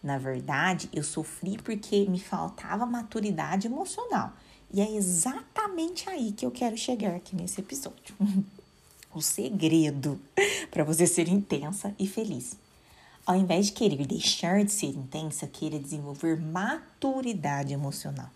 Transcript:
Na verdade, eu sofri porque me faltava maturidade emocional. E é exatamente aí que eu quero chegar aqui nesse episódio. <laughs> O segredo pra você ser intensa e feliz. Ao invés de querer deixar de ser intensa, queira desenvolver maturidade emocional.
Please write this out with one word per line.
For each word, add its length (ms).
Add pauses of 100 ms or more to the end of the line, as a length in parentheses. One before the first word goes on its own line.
Na 160
verdade, 720
eu 100
sofri 540
porque 480
me 140
faltava 680
maturidade 800
emocional. 680 (400)
E 100
é 140
exatamente 1120
aí 240
que 140
eu 60
quero 260
chegar 380
aqui 200
nesse 240
episódio. 600
<laughs> 260 (680)
O 80
segredo 960 (540)
pra 140
você 200
ser 220
intensa 720
e 80
feliz. 480 (680)
Ao 100
invés 300
de 80
querer 340
deixar 560
de 80
ser 160
intensa, 600
queira 300
desenvolver 600
maturidade 1300
emocional. 600